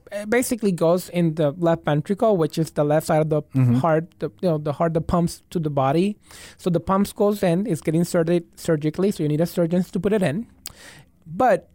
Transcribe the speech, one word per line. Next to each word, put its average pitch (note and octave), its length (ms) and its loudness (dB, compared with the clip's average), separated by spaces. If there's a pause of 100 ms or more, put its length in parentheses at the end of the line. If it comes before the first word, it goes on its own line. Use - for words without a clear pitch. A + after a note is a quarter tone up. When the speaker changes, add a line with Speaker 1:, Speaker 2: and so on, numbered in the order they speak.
(100)
Speaker 1:
it G#3 200 -8
basically A3+ 420 0
goes E3+ 380 0
in E3+ 240 0
the D#3 240 0
left E3 260 0
ventricle, F#3+ 540 0
which D#3 180 0
is D#3+ 140 -2
the D3+ 140 -2
left D3+ 240 0
side D#3 120 2
of D#3 80 0
the D3+ 140 0
Speaker 2:
Mm-hmm. B2+ 340 2
Speaker 1:
heart. D#3+ 300 2 (140)
The, D3+ 100 -6 (100)
you F#3+ 80 0
know, D#3+ 80 0
the D3+ 160 -4
heart E3 220 -2
that D#3+ 80 0
pumps E3+ 480 -2
to - 80 -4
the D#3 120 -2
body. D3 460 0 (400)
So - 140 -4
the E3 100 0
pump G3 340 0
goes G#3 280 0
in, F#3 240 0
it's E3+ 160 -4
getting D#3+ 180 0
inserted E3+ 440 0 (140)
surgically, D#3+ 520 -2
so G3 120 -4
you D3+ 60 0
need D3+ 140 0
a E3+ 40 0
surgeon F3 380 0
to - 160 -6
put G3 140 0
it G#3 80 0
in. F#3 240 -2 (800)
But F#3+ 480 0